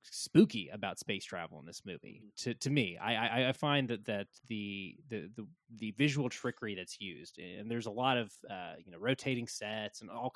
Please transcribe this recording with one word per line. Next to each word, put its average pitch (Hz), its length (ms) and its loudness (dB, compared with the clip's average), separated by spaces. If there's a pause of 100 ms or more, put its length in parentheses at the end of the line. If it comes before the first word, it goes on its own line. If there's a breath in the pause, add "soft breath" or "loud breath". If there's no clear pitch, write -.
spooky 131 720 6
about 98 240 -4
space 98 260 -2
travel 85 360 -6
in 71 80 -16
this - 180 -14
movie. 98 380 -10 (140)
To, 120 180 -2
to 135 160 -2
me, 110 260 4
I, 110 160 0
I, 117 360 4
I - 20 4
find 143 380 4
that, 107 160 -2
that 101 220 0 (200)
the, 101 480 -4 (140)
the, 98 260 -6
the, 110 100 -8 (320)
the 110 140 -4
visual 139 360 4
trickery 117 460 -4
that's 92 260 -10
used, - 380 -10
and 92 320 -8
there's 117 160 -2
a 110 60 -6
lot 123 260 4
of, 110 140 -2 (180)
uh, 90 240 -8 (100)
you 92 80 -18
know, 85 60 -14
rotating 120 500 0
sets 107 540 -6
and 107 80 -12
all, 120 260 -4